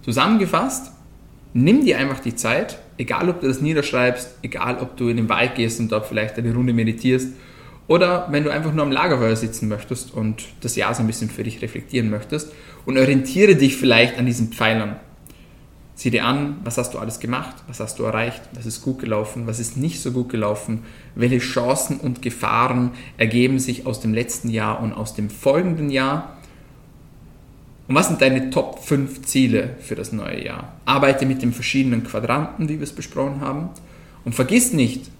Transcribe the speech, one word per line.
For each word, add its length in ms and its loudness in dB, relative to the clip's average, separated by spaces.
Zusammengefasst, 880 0
nimm 320 6
dir 140 4
einfach 200 -2
die 160 -6
Zeit, 440 -2
egal 320 0
ob 120 -2
du 60 2
das 140 0
niederschreibst, 800 0
egal 380 -4
ob 180 -8
du 120 0
in 80 2
den 120 0
Wald 260 2
gehst 240 0
und 120 0
dort 160 -2
vielleicht 300 -4
eine 160 0
Runde 200 2
meditierst 560 2
oder 440 4
wenn 120 2
du 80 0
einfach 220 -2
nur 100 2
am 80 0
Lagerfeuer 440 2
sitzen 320 -4
möchtest 460 -6
und 300 -2
das 140 -4
Jahr 180 2
so 80 -2
ein 60 2
bisschen 220 -2
für 140 -8
dich 180 -6
reflektieren 480 -2
möchtest 420 -6
und 120 0
orientiere 580 6
dich 220 4
vielleicht 400 6
an 80 0
diesen 260 0
Pfeilern. 440 0
Sieh 160 -2
dir 160 2
an, 380 0
was 160 -4
hast 160 -4
du 40 -8
alles 200 -8
gemacht, 380 -6
was 120 -14
hast 200 -8
du 60 -2
erreicht, 360 -2
was 120 -14
ist 160 -8
gut 180 -4
gelaufen, 460 -4
was 140 -6
ist 180 -6
nicht 240 -4
so 100 -4
gut 180 -2
gelaufen, 540 -4
welche 240 2
Chancen 640 -2
und 240 -4
Gefahren 680 2
ergeben 420 4
sich 260 -4
aus 140 -4
dem 140 0
letzten 360 -4
Jahr 320 -2
und 120 -2
aus 200 -8
dem 160 -4
folgenden 600 2
Jahr. 460 -2
Und 80 0
was 120 4
sind 140 0
deine 280 4
Top 300 -2
fünf 440 -2
Ziele 560 2
für 140 -10
das 180 -8
neue 320 -6
Jahr? 300 -10
Arbeite 420 4
mit 160 0
den 80 2
verschiedenen 520 0
Quadranten, 680 -2
wie 100 -4
wir 40 -6
es 120 -10
besprochen 460 -4
haben. 280 -4
Und 100 -4
vergiss 400 2
nicht 460 -2